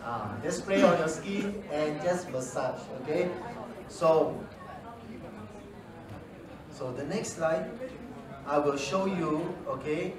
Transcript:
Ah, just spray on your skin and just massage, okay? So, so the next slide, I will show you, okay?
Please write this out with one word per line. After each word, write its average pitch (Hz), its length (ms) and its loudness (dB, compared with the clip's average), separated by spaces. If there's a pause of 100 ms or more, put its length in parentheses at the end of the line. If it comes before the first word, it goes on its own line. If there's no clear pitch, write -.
Ah, 113 380 -4
just 175 240 -2
spray 196 160 6
on 175 160 10
your 160 100 4
skin 196 640 -2
and 151 300 0
just 175 300 2
massage, 127 500 -2 (220)
okay? 175 260 2 (580)
So, 160 460 6 (2500)
so 131 180 -4
the 139 140 -4
next 202 320 -2
slide, 165 320 2 (760)
I 143 100 4
will 143 200 4
show 190 280 2
you, 175 480 0 (140)
okay? 151 520 -2